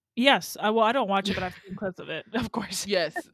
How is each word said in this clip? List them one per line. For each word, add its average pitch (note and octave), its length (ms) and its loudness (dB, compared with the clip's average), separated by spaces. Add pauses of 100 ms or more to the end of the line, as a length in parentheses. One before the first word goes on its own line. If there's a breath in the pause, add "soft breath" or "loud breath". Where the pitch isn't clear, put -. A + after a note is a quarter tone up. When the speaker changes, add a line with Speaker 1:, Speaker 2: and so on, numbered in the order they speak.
(160)
Speaker 1:
Yes. A#3 440 4
I, G#3 100 2
well, A3+ 140 6
I A3 80 6
don't B3 160 0
watch G3 220 0
it, F#3 40 -2
but F#3 100 -4
I've F3+ 100 -8
Speaker 2:
<laughs> - 100 -20
Speaker 1:
seen F#3+ 120 -12
clips F#3+ 220 -8
of D#3+ 100 -12
it, D#3 220 -8
<laughs> - 40 -4
of A3+ 180 -4
course. G3 340 -6
Speaker 2:
Yes. F#3 480 -2